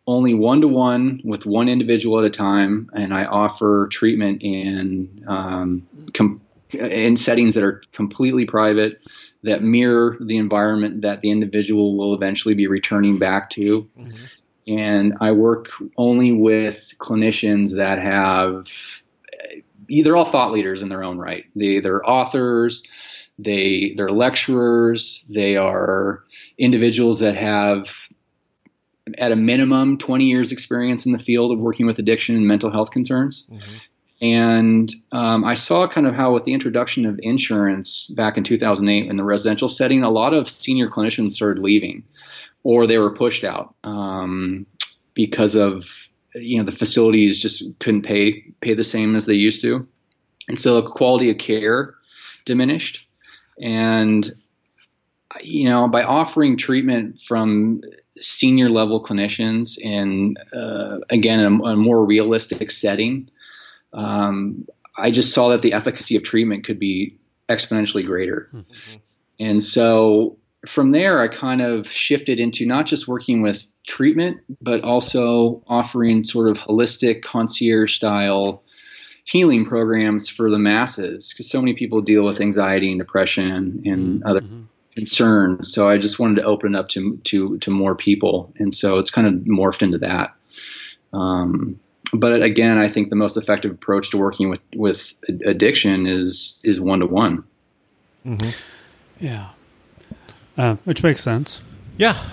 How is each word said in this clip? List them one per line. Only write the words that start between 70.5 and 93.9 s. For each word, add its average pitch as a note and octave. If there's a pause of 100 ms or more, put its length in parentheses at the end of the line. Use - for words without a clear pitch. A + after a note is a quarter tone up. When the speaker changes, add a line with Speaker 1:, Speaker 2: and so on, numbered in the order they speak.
Speaker 1:
from C3+
there, F3
I A2+
kind B2+
of A#2
shifted C#3
into A#2+
not C3
just D3+
working A#2+
with G2+ (200)
treatment, E3 (220)
but A#2+
also A#2+
offering A#2
sort A2+
of G#2+
holistic A#2
concierge A2+
style G2+ (640)
healing D3+
programs A2
for A2+
the G#2+
masses, G#2
'cause -
so C3+
many B2+
people A2
deal G#2
with G2+
anxiety G2
and F#2
depression F#2+
and F#2
Speaker 3:
Mm-hmm. -
Speaker 1:
other F#2+ (520)
concerns. G#2+
So G2+
I G#2
just G#2
wanted A2
to G2
open G#2
it G2
up F#2
to, G2
to, G2
to G#2
more G2
people. F#2
And G2
so G2
it's F#2+
kind A2+
of F#2+ (100)
morphed F#2+
into F2
that. - (800)
Um, F#2 (340)
but A#2
again, A2+
I G#2
think G#2
the G#2
most G#2
effective G#2
approach G2